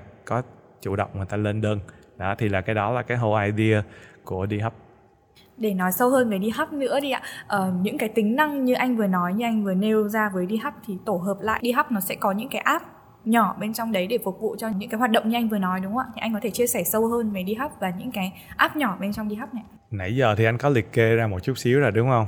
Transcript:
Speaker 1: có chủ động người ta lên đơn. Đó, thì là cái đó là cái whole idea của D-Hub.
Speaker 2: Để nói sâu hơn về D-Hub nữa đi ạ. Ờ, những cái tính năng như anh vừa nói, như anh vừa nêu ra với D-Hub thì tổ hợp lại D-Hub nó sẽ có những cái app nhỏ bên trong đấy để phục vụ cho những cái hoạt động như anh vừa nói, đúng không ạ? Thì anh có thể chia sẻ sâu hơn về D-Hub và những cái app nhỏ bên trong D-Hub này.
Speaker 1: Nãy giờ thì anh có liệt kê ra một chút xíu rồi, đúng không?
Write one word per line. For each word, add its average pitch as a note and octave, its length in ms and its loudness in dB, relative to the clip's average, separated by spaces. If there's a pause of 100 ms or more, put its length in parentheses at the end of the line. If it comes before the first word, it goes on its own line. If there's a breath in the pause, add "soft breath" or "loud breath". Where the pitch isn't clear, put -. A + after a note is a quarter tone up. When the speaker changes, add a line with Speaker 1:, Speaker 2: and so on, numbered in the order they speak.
(260)
Speaker 1:
có A#2 160 -2 (400)
chủ G2 140 -4
động G2 180 -2
người F#2+ 120 -6
ta G2+ 120 -6
lên G#2 240 -2
đơn. G#2+ 180 0 (380 loud breath)
Đó, G2 200 -2
thì A2 120 0
là F#2+ 120 0
cái A2 140 -2
đó G#2 160 0
là B2 100 -2
cái A#2+ 160 -4
whole G#2+ 280 2 (120)
idea A2 260 4 (400 loud breath)
của F#2+ 220 -4
D-Hub. G#2+ 260 -4 (840 soft breath)
Speaker 2:
Để A3 160 -2
nói F#3 180 0
sâu B3 180 2
hơn B3+ 200 4
về G3 80 -2
D-Hub C#4+ 400 -4
nữa C4+ 220 0
đi C#4+ 120 -4
ạ. - 100 -4 (260 loud breath)
Ờ, F#3+ 340 0
những G#3 160 0
cái A3 120 0
tính A3 260 2
năng D4 300 0
như B3 80 4
anh B3 240 2
vừa G#3 100 2
nói, F3+ 260 2
như A#3 120 0
anh A3 180 0
vừa F#3+ 100 0
nêu G#3+ 340 2
ra G#3+ 220 0
với F#3 160 -2
D-Hub A3 260 -2 (160)
thì F#3+ 180 -8
tổ G#3+ 100 0
hợp F#3+ 260 -2
lại A3 220 0
D-Hub A#3+ 260 2
nó G#3+ 100 0
sẽ F#3 160 -4
có G3+ 160 0
những A3+ 180 -4
cái - 120 -6
app D#4+ 240 0 (400)
nhỏ A3 340 4
bên G#3+ 140 -4
trong A3+ 180 -4
đấy F#3 160 0
để A#3+ 160 0
phục F#3 160 -4
vụ G#3+ 200 -4
cho A3 180 -4
những G3+ 120 -6
cái A3 80 -4
hoạt A#3 140 2
động A3 180 2
như A#3 80 2
anh A#3 120 0
vừa G#3+ 80 0
nói, F#3 220 0
đúng F#3+ 160 -4
không C4 120 -2
ạ? A#3 80 -14
Thì - 60 -10
anh A3+ 120 -2
có G#3 100 -2
thể A3+ 60 0
chia A#3+ 180 0
sẻ G#3 160 0
sâu A3 240 2
hơn A#3 240 0
về F#3+ 120 -4
D-Hub A3 260 -4 (100)
và F#3+ 180 -2
những B3+ 140 -8
cái F#3+ 220 -4 (240 loud breath)
app D#4 180 4
nhỏ A3+ 240 0
bên G3+ 140 -4
trong G#3+ 160 -6
D-Hub G#3 240 -8
này. A#3 100 -10 (280)
Speaker 1:
Nãy G2+ 240 -2
giờ A#2 200 6
thì A2+ 100 4
anh A#2 120 4
có C#3+ 120 2
liệt A#2+ 220 2
kê A2+ 240 6
ra A2+ 120 2
một F#2 160 -2
chút C3 140 -2
xíu B2 220 4
rồi, B2+ 120 4
đúng A2+ 180 4
không? A2+ 180 4